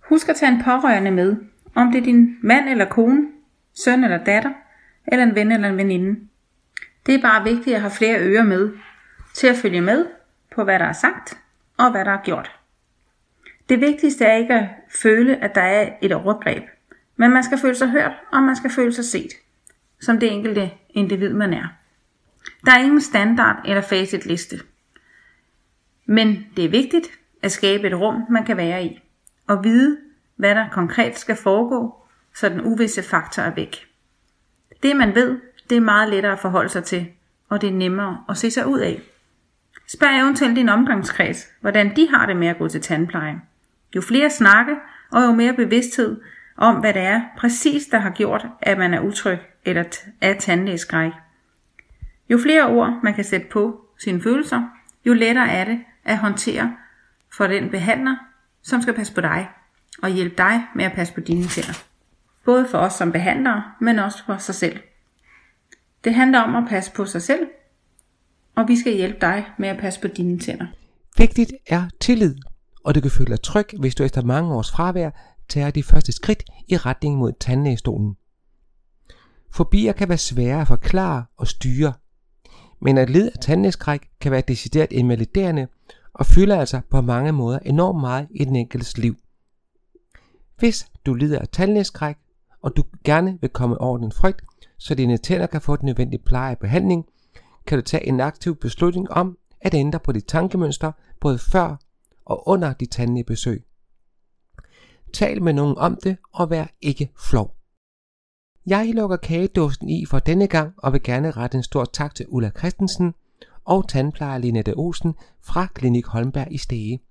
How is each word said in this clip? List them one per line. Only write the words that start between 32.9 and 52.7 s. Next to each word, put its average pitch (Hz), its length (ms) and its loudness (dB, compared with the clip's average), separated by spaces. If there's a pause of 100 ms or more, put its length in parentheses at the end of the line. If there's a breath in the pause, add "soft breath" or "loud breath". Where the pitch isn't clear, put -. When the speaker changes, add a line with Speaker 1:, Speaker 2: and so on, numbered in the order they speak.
Speaker 1:
faktor 180 400 -4
er 165 120 -4
væk. 160 200 -8 (1080)
Det, 285 120 2
man 214 200 2
ved, 254 240 2 (300)
det 240 80 2
er 233 40 4
meget 214 280 4
lettere 202 240 0
at 190 60 -8
forholde 185 300 -2
sig 175 140 -6
til, 175 240 -6 (420)
og 202 120 -2
det 202 80 -2
er 190 40 -4
nemmere 185 560 -4
at 202 80 -6
se 233 140 -2
sig 254 160 -2
ud 269 120 0
af. 175 220 -4 (840)
Spørg 269 360 0
eventuelt 269 320 2
din 240 140 2
omgangskreds, 202 800 0 (140)
hvordan 202 340 0
de 311 140 4
har - 160 4
det 190 120 0
med 170 100 2
at 170 100 -2
gå 160 100 -2
til 156 140 -6
tandpleje. 160 600 -4 (540)
Jo 185 60 -2
flere 277 280 2
snakke, 240 460 6 (360 loud breath)
og 247 100 4
jo 240 100 4
mere 233 220 4
bevidsthed 240 680 0 (360 loud breath)
om, 226 180 4
hvad 214 180 0
det 190 80 -2
er 202 200 0 (160)
præcis, 285 480 0
der 226 140 0
har 196 100 -2
gjort, 214 380 -4 (140)
at 196 160 0
man 180 160 0
er - 60 0
utryg 196 400 -4 (260)
eller 170 180 -2
t-, - 260 -14 (120)
af 196 180 0
tandlægeskræk. 170 720 -2 (1160 soft breath)
Jo 240 80 4
flere 294 300 4
ord, 233 360 0